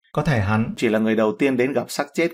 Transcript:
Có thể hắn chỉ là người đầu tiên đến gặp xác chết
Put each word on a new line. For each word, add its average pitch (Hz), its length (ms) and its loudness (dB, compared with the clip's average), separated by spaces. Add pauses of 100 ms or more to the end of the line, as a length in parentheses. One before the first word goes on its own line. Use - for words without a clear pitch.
(120)
Có 147 100 0
thể 131 180 2
hắn 110 360 0
chỉ 123 120 0
là 107 100 2
người 110 180 0
đầu 110 220 2
tiên 135 180 2
đến 127 160 2
gặp 120 160 -2
xác - 260 -4
chết 165 200 0